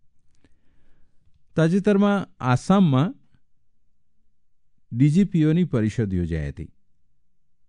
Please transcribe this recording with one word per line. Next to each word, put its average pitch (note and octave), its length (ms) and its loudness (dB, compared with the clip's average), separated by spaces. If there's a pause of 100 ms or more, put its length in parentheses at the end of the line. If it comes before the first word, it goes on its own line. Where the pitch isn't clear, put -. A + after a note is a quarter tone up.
(1600)
તાજેતરમાં G3 880 0
આસામમાં D#3 680 2 (1800)
ડી C3 180 2
જી F#3 140 2
પી E3 200 0
ઓની D#3+ 200 2
પરિષદ A2 500 -2
યોજાઈ E2 340 -4
હતી. D2 240 -14 (960)